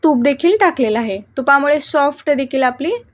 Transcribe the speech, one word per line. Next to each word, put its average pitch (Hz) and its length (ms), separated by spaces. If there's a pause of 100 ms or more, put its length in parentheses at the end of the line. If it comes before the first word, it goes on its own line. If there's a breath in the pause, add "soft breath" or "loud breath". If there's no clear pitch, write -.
तूप 294 180
देखील 285 380
टाकलेलं 240 400
आहे. 214 200 (180)
तुपामुळे 277 420
सॉफ्ट 285 520
देखील 269 320
आपली 254 280 (220)